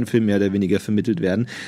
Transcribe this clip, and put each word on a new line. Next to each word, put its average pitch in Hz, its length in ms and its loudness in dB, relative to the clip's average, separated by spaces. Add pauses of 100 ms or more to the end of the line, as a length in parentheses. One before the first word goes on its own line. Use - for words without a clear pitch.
Film 113 200 2
mehr 101 100 2
oder 98 160 2
weniger 95 300 0
vermittelt 104 400 0
werden, 98 260 0 (200)